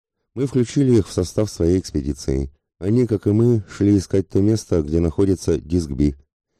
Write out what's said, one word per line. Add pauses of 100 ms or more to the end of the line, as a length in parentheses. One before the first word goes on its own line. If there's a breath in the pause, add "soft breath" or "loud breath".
(340)
Мы
включили
их
в
состав
своей
экспедиции. (280)
Они,
как
и
мы,
шли
искать
то
место,
где
находится
диск
Би. (440)